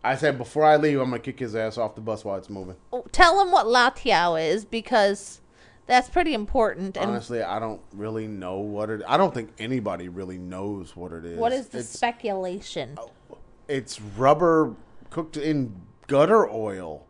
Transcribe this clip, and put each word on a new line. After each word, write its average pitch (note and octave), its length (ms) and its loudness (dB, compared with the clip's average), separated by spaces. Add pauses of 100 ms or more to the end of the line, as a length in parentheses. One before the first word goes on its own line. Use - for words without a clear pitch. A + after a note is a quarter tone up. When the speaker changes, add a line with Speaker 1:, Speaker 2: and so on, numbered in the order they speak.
Speaker 1:
I C3+ 120 0
said, C#3+ 200 0
"Before D3 280 0
I D#3 100 10
leave, D3 240 2
I'm B2+ 120 0
gonna A#2+ 80 -4
kick B2+ 200 -10
his A2+ 160 -6
ass A2 220 -2
off A2 180 -4
the A2+ 60 -14
bus G#2+ 240 -6
while G2 100 -4
it's F#2 140 -12
moving." F#2+ 260 -12 (160)
Speaker 2:
Oh, B3 220 -6
tell F4+ 280 8
him F#4 120 4
what C4 140 6
Latiao A3 760 2
is, F#3+ 240 0
because G#3+ 720 0 (460)
that's B3 240 2
pretty E4 240 2
important. G#3 640 -2
And G3 140 -2
Speaker 1:
Honestly, A#2+ 300 -4
I F#2+ 180 -4
don't A2 200 -6 (140)
really A2 340 -6
know F#2+ 320 -8
what G#2 300 -4
it, A2 180 -4
I A#2+ 80 4
don't E3+ 180 4
think A#2 260 -8
anybody G#2 500 -4
really F#2 280 -10
knows F#2 600 -10
what F2 160 -12
it E2 100 -12
is. E2+ 160 -10
Speaker 2:
What A#3 140 0
is C4 140 -6
the A#3 120 -10
Speaker 1:
It's A#3 100 -10
Speaker 2:
speculation? F#3+ 1080 -6
Speaker 1:
Oh, - 140 -16 (580)
it's C3+ 320 -6
rubber C3+ 760 4 (340)
cooked D#3+ 280 -8
in C#3+ 360 -2 (340)
gutter D#3+ 420 4
oil. F#2+ 600 -8